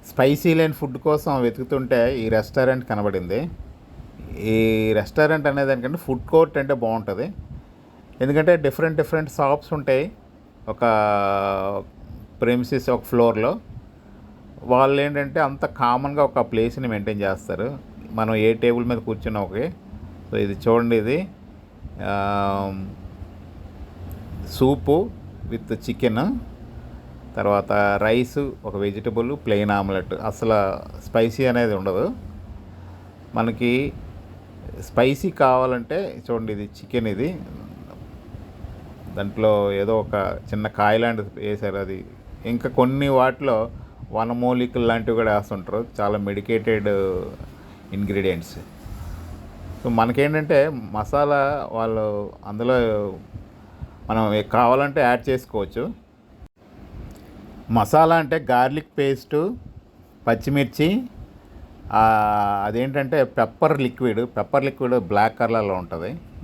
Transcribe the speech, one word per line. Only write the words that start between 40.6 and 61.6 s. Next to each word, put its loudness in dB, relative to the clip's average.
కాయ 4
లాంటిది -2
వేశారు. -4
అది -6
ఇంకా -2
కొన్ని 2
వాటిలో 2
వనమూలికలు 0
లాంటివి 2
కూడా 4
వేస్తుంటారు. -4
చాలా 0
మెడికేటెడ్ 0
ఇంగ్రీడియంట్స్. -2
So -2
మనకేంటంటే 2
మసాలా 0
వాళ్ళు -2
అందులో 0
మనం 2
ఏ 2
కావాలంటే 4
యాడ్ 2
చేసుకోవచ్చు. -4
మసాలా 6
అంటే 0
గార్లిక్ 2
పేస్టు, 0
పచ్చిమిర్చి, 2